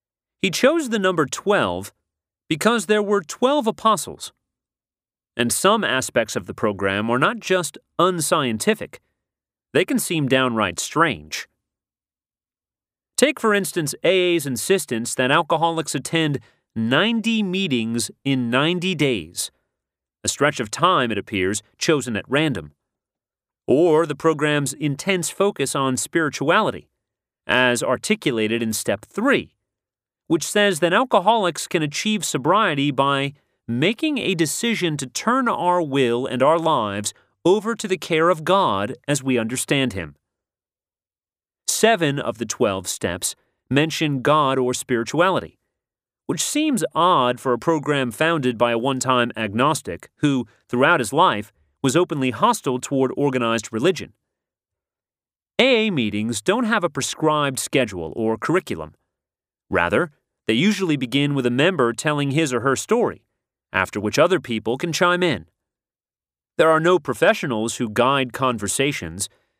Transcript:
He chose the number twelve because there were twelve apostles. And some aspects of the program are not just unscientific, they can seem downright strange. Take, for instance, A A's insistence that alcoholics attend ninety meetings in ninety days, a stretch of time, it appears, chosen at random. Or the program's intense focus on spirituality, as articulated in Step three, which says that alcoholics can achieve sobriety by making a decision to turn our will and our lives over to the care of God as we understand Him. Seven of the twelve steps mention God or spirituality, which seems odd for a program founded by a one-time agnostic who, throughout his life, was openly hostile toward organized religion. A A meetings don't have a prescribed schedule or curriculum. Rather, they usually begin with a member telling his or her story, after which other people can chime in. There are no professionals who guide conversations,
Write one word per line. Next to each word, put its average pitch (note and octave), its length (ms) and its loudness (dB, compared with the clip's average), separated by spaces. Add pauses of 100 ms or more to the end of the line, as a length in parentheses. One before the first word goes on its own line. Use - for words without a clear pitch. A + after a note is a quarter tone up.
(420)
He G3 100 0
chose D4 360 2
the A3 120 -2
number F3+ 260 2
twelve G#2 680 -2 (560)
because G#3 380 0
there G#3+ 180 2
were G3+ 180 0
twelve B3+ 460 0
apostles. - 640 -2 (1040)
And A#2+ 160 -2
some G#3 320 2
aspects A#2+ 540 -2
of F2+ 80 -6
the G2+ 80 -12
program G2+ 560 -2
are A#2+ 100 0
not G#3 200 0
just F#3 380 -2 (220)
unscientific, E3 1000 -2 (720)
they D#3+ 100 4
can C4 160 -2
seem D3+ 300 -2
downright A#2 500 2
strange. A2 680 -2 (1700)
Take, C#4 220 2
for A3 140 2
instance, F3 500 -2
A D#3+ 60 4
A's F3+ 360 2
insistence B2 680 -2
that B2+ 160 2
alcoholics E3 640 0
attend D#3 440 -2 (360)
ninety G#3 640 0
meetings C3 720 -2 (120)
in B2+ 280 -2
ninety E3+ 420 0
days, A#2 560 -4 (720)
a G#2+ 40 -8
stretch C#3+ 320 0
of A2 100 -6
time, D3 420 0
it G2+ 60 -4
appears, G2 460 -2 (160)
chosen B2 360 0
at - 140 -8
random. A#2 440 -2 (920)
Or D#3 400 4
the D3+ 100 -6
program's D3 580 0
intense D#3 560 -4
focus G3 460 -2
on C3 220 0
spirituality, D#3 920 0 (560)
as B2 380 2
articulated A#2+ 800 0
in A2+ 100 -2
Step G#2+ 320 -4
three, G3+ 520 -2 (720)
which D#3+ 180 0
says G3+ 340 2
that E3+ 140 2
alcoholics G#3 760 2
can E3+ 140 -2
achieve F3 420 -2
sobriety D3 680 0
by C#3 420 0 (340)
making G#3+ 520 -2
a F3+ 160 -2
decision E3 600 -2
to C#3 120 -6
turn A#3+ 420 -2
our F3 320 0
will C3 460 0
and B2+ 160 -2
our D#3+ 160 4
lives G#2+ 540 -2 (300)
over G#3 320 2
to - 120 -8
the F#3 100 -2
care E3 320 2
of D#3+ 140 0
God C3 520 0 (120)
as C#3+ 160 -2
we B2+ 160 0
understand B2+ 540 -2
Him. D#2+ 220 -10 (1500)
Seven E3+ 500 2
of A2+ 200 -6
the A#2 80 -6
twelve G2 420 -2
steps - 480 -6 (340)
mention D3 520 0
God C#3 360 2
or B2+ 160 0
spirituality, B2+ 840 -2 (680)
which - 160 -2
seems D4 420 0 (120)
odd D3 460 2
for C3 100 -2
a A#2 80 0
program C#3+ 520 -2
founded C#3+ 460 0
by A#2+ 140 2
a A#2 60 0
one-time B2+ 580 0
agnostic A2 840 -2
who, C3+ 300 0 (220)
throughout C#3 320 4
his A2 120 -4
life, C#3 380 2 (320)
was C3 120 2
openly D#3 360 0
hostile C#3 480 0
toward C3 360 0
organized B2 560 -2
religion. C3 420 -2 (1500)
A A3+ 280 4
A G#3 40 -2
meetings A2 500 -2
don't A#3 220 0
have G#3+ 200 0
a E3 60 0
prescribed C#3+ 720 -2
schedule F#2+ 560 -2
or A2 220 -2
curriculum. F2 580 -4 (760)
Rather, F#2 420 2 (360)
they A#2 60 2
usually F3+ 440 0
begin C#3 380 0
with B2+ 100 0
a A#2+ 60 2
member C3+ 420 2
telling C#3+ 380 -2
his D3 200 0
or A#2+ 100 -2
her C3 140 0
story, F3+ 480 -2 (480)
after F#2+ 280 -2
which G#2 180 -2
other F3 220 4
people A2+ 380 -4
can E3+ 140 -4
chime F3 300 2
in. B2+ 240 0 (1120)
There D#3+ 140 6
are D#3 80 4
no F3 180 4
professionals C3+ 800 0
who A#2+ 120 -4
guide B2+ 440 2
conversations, G#2+ 960 -4 (300)